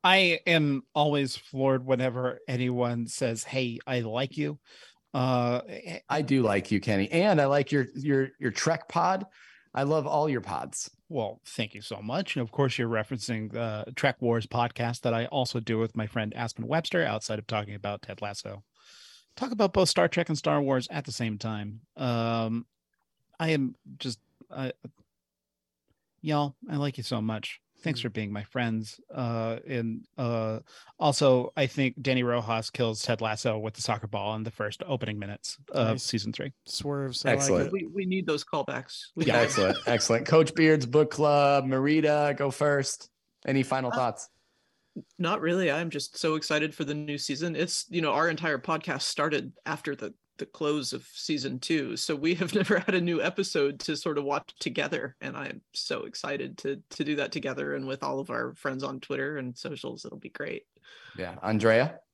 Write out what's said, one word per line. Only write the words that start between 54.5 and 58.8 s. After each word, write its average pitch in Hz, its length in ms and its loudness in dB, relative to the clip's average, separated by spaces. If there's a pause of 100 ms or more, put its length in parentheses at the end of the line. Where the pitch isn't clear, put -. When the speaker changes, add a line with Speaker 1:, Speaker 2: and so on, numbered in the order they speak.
Speaker 4:
together. - 600 -4
And 139 160 -8
I'm 139 240 -10 (140)
so - 300 -6
excited - 540 -8
to, 139 320 -6
to - 140 -4
do 147 120 -2
that 143 140 -2
together 143 440 -4
and 135 120 -6
with 135 160 -6
all 135 180 -2
of 131 100 -10
our 123 240 -4
friends 135 280 -6